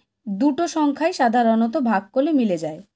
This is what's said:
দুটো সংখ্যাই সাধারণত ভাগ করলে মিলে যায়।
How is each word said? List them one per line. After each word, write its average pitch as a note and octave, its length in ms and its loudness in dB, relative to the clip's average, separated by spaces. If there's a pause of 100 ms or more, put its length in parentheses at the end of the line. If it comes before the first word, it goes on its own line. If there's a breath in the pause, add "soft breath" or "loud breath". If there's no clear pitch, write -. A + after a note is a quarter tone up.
(280)
দুটো C4 400 0
সংখ্যাই D4+ 460 -2
সাধারণত A#3 600 2 (140)
ভাগ G3 220 0
করলে C#4+ 220 0
মিলে A3 240 2
যায়। D#3 220 -8 (160)